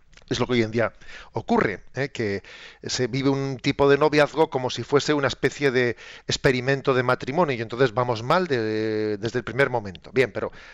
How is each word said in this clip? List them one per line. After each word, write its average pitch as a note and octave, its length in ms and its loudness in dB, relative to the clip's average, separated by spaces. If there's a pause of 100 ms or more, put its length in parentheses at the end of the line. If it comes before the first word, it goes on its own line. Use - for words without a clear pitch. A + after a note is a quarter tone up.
(300)
Es - 100 -2
lo A#2+ 60 2
que B2 80 -2
hoy A#2+ 80 4
en G#2+ 80 0
día A2 240 0 (380)
ocurre, A#2 520 0 (100)
¿eh? C3+ 140 -4
Que G2+ 340 -4 (400)
se - 260 -2
vive C3+ 200 0
un C3+ 300 -2
tipo C#3 320 2
de C#3 80 6
noviazgo D3 500 4
como B2+ 220 -4
si A#2+ 120 -8
fuese C#3+ 300 0
una C#3 160 0
especie C#3 420 0
de A#2+ 260 2 (300)
experimento C3 680 0
de B2+ 80 2
matrimonio C3 520 0
y A2+ 60 -6
entonces A#2 320 0
vamos B2 300 0
mal E3+ 240 2
de, A2 720 -2
desde A2 200 -4
el A#2+ 60 -4
primer B2 240 0
momento. G#2 440 -8
Bien, A#2+ 200 2
pero, G2+ 180 -6 (240)